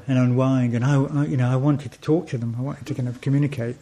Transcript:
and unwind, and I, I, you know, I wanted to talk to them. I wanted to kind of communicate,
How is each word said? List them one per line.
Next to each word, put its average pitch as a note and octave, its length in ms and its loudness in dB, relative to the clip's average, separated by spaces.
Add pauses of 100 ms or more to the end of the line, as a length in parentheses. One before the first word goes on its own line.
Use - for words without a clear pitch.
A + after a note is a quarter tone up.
and C3 100 2
unwind, B2+ 560 2
and A#2+ 120 0
I, C#3+ 100 4
I, C#3+ 300 0
you D#3 120 -2
know, B2 120 2
I C3 80 2
wanted C3+ 340 0
to - 80 -20
talk D#3 300 0
to C3 80 -4
them. A#2 200 -4
I B2 40 -6
wanted C#3+ 260 -8
to D3 80 -6
kind B2 140 -4
of B2 120 -10
communicate, C3+ 600 0